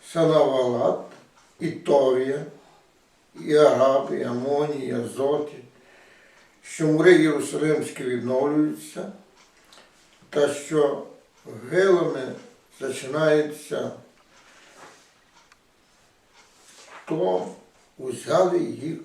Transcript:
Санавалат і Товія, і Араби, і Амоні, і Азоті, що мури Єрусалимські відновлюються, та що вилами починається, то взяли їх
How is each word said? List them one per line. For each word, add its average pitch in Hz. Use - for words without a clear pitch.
Санавалат 131
і 165
Товія, 135
і 160
Араби, 135
і -
Амоні, 135
і 123
Азоті, 135
що -
мури 160
Єрусалимські 151
відновлюються, 147
та 147
що -
вилами 165
починається, 143
то 180
взяли 160
їх 143